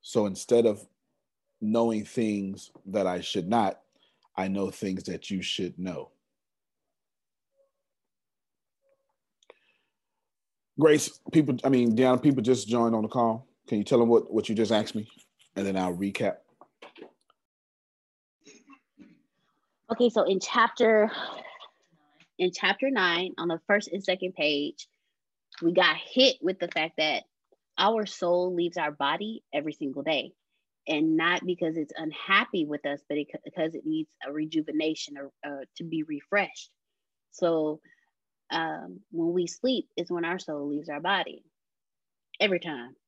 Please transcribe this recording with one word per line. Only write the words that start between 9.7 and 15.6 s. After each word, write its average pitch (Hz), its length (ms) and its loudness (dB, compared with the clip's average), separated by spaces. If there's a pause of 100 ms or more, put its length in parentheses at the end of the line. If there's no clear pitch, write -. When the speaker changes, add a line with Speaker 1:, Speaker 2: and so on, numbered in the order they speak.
Speaker 1:
Grace, 151 420 6 (120)
people, 147 320 4
I 135 40 4
mean, 120 280 6
Deanna, 127 260 6
people 135 200 6
just 117 260 4
joined 117 260 2
on 110 80 0
the 107 60 -4
call. 117 380 0 (220)
Can 110 100 0
you 101 60 0
tell 127 140 4
them 117 100 6
what, 117 240 6
what 104 160 0
you 113 60 0
just 110 180 2
asked 107 220 0
me? 110 140 -6 (480)
And 98 100 -2